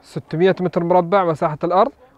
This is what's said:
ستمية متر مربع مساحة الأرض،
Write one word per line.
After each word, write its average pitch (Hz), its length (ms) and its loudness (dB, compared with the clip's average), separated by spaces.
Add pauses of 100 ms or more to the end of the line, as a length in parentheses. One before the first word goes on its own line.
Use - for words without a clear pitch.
ستمية 175 580 -2
متر 180 240 -4
مربع 180 400 2
مساحة 160 400 -2
الأرض، 185 280 2 (240)